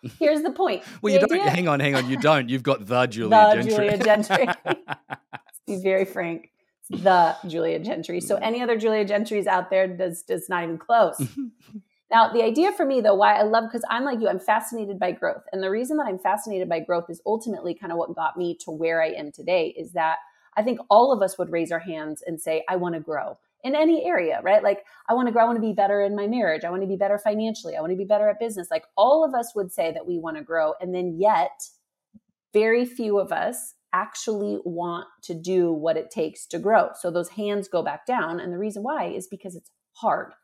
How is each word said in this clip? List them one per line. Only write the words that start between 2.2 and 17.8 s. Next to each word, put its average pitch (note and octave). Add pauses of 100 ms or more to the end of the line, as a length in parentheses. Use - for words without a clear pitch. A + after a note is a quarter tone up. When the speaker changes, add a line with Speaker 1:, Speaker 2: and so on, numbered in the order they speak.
Speaker 2:
You've C3
got B2
the B2
Julia D#3
Speaker 1:
The G#3+
Speaker 2:
Gentry. A3
Speaker 1:
Julia G#3
Gentry. G#3+ (180)
Speaker 2:
<laughs> E3 (920)
Speaker 1:
To G#3
be F#3
very F#3+
frank, E3+ (400)
the F3 (120)
Julia E3
Gentry. F3
So G3
Speaker 2:
Mm. -
Speaker 1:
any A#3
other A#3
Julia G#3+
Gentrys G#3
out F3+
there F#3+
does, F3+
does F3+
not F3
even E3
close. A3 (140)
Speaker 2:
<laughs> - (760)
Speaker 1:
Now, A3+
the A3+
idea C#4+
for G4
me, C4+
though, G#3
why G#3
I G#3
love, G#3+
'cause A#3
I'm A#3+
like B3
you, G#3
I'm G3
fascinated G#3+
by F3+
growth. E3+ (100)
And F#3+
the F#3+
reason B3
that C#4+
I'm F#3
fascinated G3
by E3
growth E3+
is E3+
ultimately G#3
kind E3+